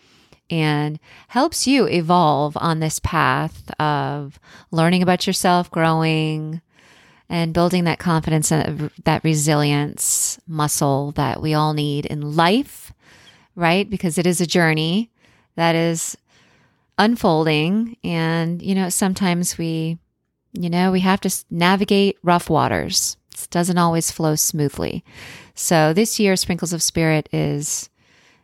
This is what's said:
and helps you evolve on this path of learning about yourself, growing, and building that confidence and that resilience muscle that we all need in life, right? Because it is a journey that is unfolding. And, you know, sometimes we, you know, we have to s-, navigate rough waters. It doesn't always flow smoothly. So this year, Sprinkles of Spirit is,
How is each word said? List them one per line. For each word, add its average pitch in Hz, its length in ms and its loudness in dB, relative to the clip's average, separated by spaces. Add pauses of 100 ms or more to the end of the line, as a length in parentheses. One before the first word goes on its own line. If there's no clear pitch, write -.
(500)
and 151 500 0 (280)
helps 294 400 0
you 254 200 4
evolve 156 720 2
on 160 200 -2
this 156 200 -4
path 147 720 -2 (100)
of 143 600 -4 (320)
learning 170 320 2
about 180 240 2
yourself, 180 420 2
growing, 160 920 0 (680)
and 165 240 -2
building 175 300 2
that 170 160 0
confidence 160 520 0
and 151 380 -2 (140)
that 160 200 0
resilience 147 1200 0
muscle 147 640 -2
that 139 300 -2
we 156 120 -2
all 151 200 2
need 147 340 -2
in 147 280 -6
life, 185 560 0 (640)
right? 180 320 0
Because 185 300 -4
it 175 80 0
is 175 160 0
a 170 60 0
journey 170 640 0 (440)
that 165 200 2
is 165 420 -2 (800)
unfolding. 190 1080 0
And, 165 580 -2
you 196 120 -2
know, 190 160 0
sometimes 180 680 -2
we, 165 420 -4 (540)
you 175 180 -4
know, 180 200 2
we 185 100 2
have 190 200 2
to - 60 -2
s-, - 220 -6
navigate 196 760 2
rough 175 260 2
waters. 123 680 0 (180)
It - 180 -14
doesn't 175 260 0
always 165 340 2
flow 156 240 0
smoothly. - 680 -4 (520)
So 160 380 2
this 220 260 0
year, 196 160 4
Sprinkles 175 380 -4
of 160 100 -4
Spirit 160 480 0
is, 147 580 -4 (540)